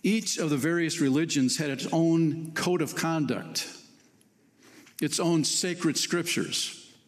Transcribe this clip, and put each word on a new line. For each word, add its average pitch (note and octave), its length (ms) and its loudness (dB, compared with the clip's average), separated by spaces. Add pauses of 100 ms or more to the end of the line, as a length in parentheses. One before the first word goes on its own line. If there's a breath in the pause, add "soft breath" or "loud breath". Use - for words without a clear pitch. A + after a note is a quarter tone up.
Each G#3+ 360 0
of E3 120 -2
the D3 80 2
various E3 440 0
religions C#3 560 2
had D3+ 140 -2
its C3+ 200 -6
own E3 600 2
code F3+ 280 0
of C#3+ 140 -2
conduct, B2+ 720 -2 (1300 loud breath)
its D3+ 180 -2
own E3 240 2
sacred E3+ 540 0
scriptures - 800 -2 (280)